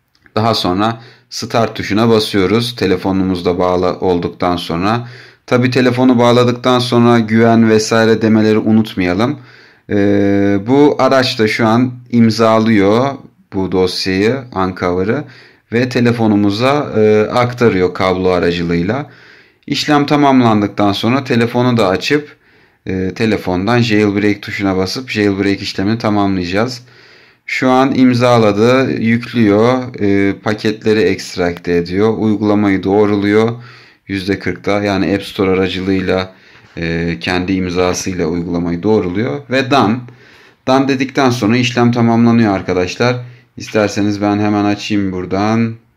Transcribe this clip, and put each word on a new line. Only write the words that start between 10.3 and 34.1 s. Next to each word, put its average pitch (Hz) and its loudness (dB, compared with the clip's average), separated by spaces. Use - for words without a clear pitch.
bu 143 4
araç 131 2
da 107 2
şu 113 -2
an 123 0
imzalıyor 110 2
bu 95 -4
dosyayı, 95 0
Uncover'ı 95 -2
ve 123 0
telefonumuza, 113 0
e, 107 4
aktarıyor 107 0
kablo 92 0
aracılığıyla. 87 -2
İşlem 143 0
tamamlandıktan 120 2
sonra 120 -2
telefonu 120 0
da 104 2
açıp, 143 -2
e, 92 -4
telefondan 104 0
jailbreak 104 0
tuşuna 98 -4
basıp 123 -6
jailbreak 101 0
işlemini 101 -4
tamamlayacağız. 101 -2
Şu - -2
an 131 2
imzaladı, 120 2
yüklüyor, 117 0
e, 98 0
paketleri 107 -2
ekstrakte 87 -2
ediyor, 95 -2
uygulamayı 104 0
doğruluyor 104 2
yüzde 95 -4